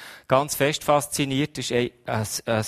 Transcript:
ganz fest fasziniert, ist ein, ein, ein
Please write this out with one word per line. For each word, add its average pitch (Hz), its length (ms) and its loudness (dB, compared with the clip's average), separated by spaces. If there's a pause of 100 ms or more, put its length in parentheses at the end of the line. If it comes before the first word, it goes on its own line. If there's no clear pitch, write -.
(260)
ganz 139 300 2
fest 143 280 0
fasziniert, 143 760 0
ist 127 160 -4
ein, 120 160 2 (160)
ein, 110 220 -2 (180)
ein 110 220 0